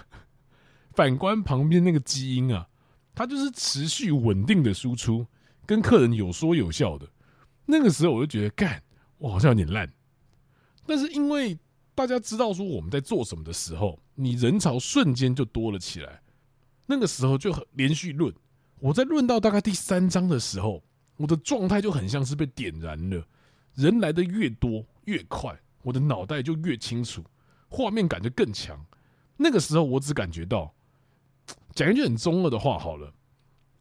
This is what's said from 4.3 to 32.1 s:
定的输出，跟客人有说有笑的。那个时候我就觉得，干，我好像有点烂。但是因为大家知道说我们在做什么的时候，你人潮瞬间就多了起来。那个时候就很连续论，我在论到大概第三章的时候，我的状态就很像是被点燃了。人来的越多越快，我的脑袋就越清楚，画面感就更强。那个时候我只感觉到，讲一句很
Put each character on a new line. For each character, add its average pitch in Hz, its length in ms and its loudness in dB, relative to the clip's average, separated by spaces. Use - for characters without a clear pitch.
定 170 200 4
的 107 100 2
输 120 220 -4
出， 117 280 -2
跟 214 120 2
客 214 220 8
人 120 100 6
有 101 200 0
说 160 240 0
有 98 160 0
笑 78 260 -2
的。 71 100 -16
那 311 120 4
个 240 120 6
时 151 160 2
候 151 60 4
我 113 80 2
就 147 40 2
觉 113 160 -4
得， 104 80 0
干， 127 320 -2
我 143 100 -6
好 92 80 -2
像 127 140 8
有 - 20 6
点 85 180 2
烂。 95 160 -4
但 311 100 0
是 277 140 0
因 285 180 0
为 269 260 -2
大 262 140 0
家 247 120 0
知 - 160 -6
道 226 160 2
说 190 140 -4
我 139 160 -4
们 82 80 -10
在 139 100 0
做 143 240 -2
什 87 140 -8
么 80 60 -12
的 80 100 -10
时 82 220 -8
候， 87 240 -2
你 131 160 -2
人 123 280 4
潮 127 200 2
瞬 185 340 2
间 127 220 0
就 135 100 -2
多 113 260 -4
了 98 60 -6
起 - 220 -10
来。 69 200 -14
那 277 100 0
个 240 80 2
时 - 180 -2
候 135 140 4
就 170 160 -2
很 143 100 -6
连 135 200 2
续 165 200 -4
论， 139 200 -2
我 139 120 0
在 240 120 2
论 277 240 2
到 240 120 2
大 214 120 4
概 208 100 2
第 214 120 -2
三 185 360 0
章 180 180 0
的 151 120 2
时 - 200 -6
候， 101 240 -4
我 151 80 -2
的 160 120 2
状 208 280 -2
态 202 160 2
就 208 80 -2
很 127 180 -2
像 135 180 -2
是 139 100 -6
被 151 120 -2
点 92 320 -10
燃 80 300 -8
了。 87 160 -6
人 180 280 2
来 160 100 0
的 165 100 -2
越 180 280 -2
多 113 360 -4
越 202 240 -6
快， - 280 -10
我 127 100 -8
的 131 60 -4
脑 127 280 0
袋 139 180 -6
就 160 140 -4
越 156 180 -4
清 117 260 -6
楚， 117 220 -10
画 - 200 -2
面 220 160 2
感 90 160 -2
就 113 100 -2
更 156 200 0
强。 - 260 -12
那 320 120 2
个 247 80 2
时 151 200 2
候 165 60 4
我 131 140 0
只 139 160 -2
感 104 160 -2
觉 82 160 -8
到， 90 280 -4
讲 147 160 2
一 220 60 4
句 285 80 2
很 117 140 0